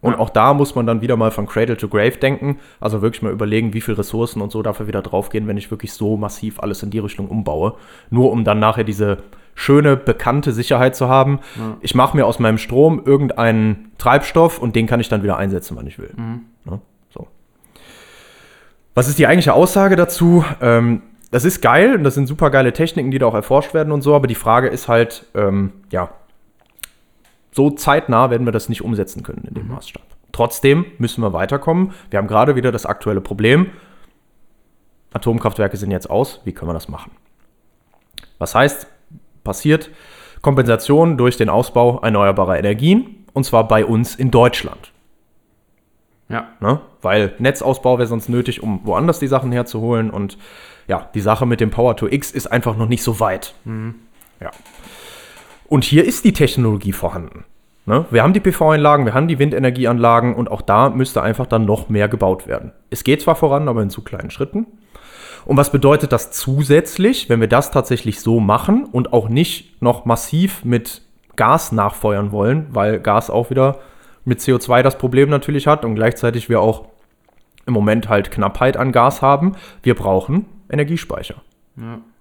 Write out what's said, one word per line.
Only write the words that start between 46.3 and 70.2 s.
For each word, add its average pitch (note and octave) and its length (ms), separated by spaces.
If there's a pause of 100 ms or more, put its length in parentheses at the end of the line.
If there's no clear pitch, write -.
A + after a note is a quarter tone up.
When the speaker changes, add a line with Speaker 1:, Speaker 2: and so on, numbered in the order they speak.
Speaker 1:
Ne? B2 200 (220)
Weil G2+ 360
Netzausbau B2+ 600
wäre A#2+ 80
sonst A2 220
nötig, B2 340
um G#2 220
woanders C3 340
die C#3+ 100
Sachen B2+ 220
herzuholen. A#2 600
Und G2+ 260 (500)
ja, F2+ 280
die G#2+ 60
Sache A2 260
mit A#2+ 140
dem G#2+ 100
Power A#2 260
to A2 100
X C3+ 240
ist - 180
einfach A#2 280
noch A2+ 120
nicht A#2+ 140
so A2 160
weit. G2+ 360 (100)
Speaker 2:
Mhm. A2+ 300 (460)
Speaker 1:
Ja. - 100 (1160)
Und C3+ 160
hier D#3 200
ist - 200
die G#3 80
Technologie A2 600
vorhanden. F2 520 (420)
Ne? C3 240
Wir A2+ 120
haben D#3+ 100
die G3+ 80
P-V-Anlagen, D3+ 640
wir G#2+ 80
haben D3 140
die D3+ 100
Windenergieanlagen A#2+ 960
und A#2 160
auch G#2+ 120
da A2+ 280
müsste - 320
einfach A2+ 240
dann A2 180
noch G#2+ 240
mehr G#2 200
gebaut G2+ 380
werden. - 260 (180)
Es - 140
geht C3+ 180
zwar D#3+ 140
voran, D3 320
aber A2+ 140
in G2+ 80
zu G#2+ 120
kleinen - 280
Schritten. G3 360 (800)
Und - 100
was C#3 160
bedeutet C#3+ 400
das - 180
zusätzlich, D3+ 1000
wenn A#2 100
wir A2 80
das C3 220
tatsächlich A#2+ 500
so A#2 200
machen A2+ 440
und - 300
auch A2 160
nicht - 500
noch A#2+ 240
massiv D#3+ 600